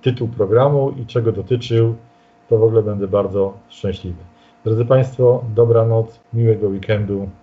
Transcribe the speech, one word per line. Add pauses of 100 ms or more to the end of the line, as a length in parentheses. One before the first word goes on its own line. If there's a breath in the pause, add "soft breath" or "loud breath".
tytuł
programu
i
czego
dotyczył, (540 soft breath)
to
w
ogóle
będę
bardzo (160)
szczęśliwy. (460 soft breath)
Drodzy
państwo, (100)
dobranoc, (120)
miłego
weekendu (140)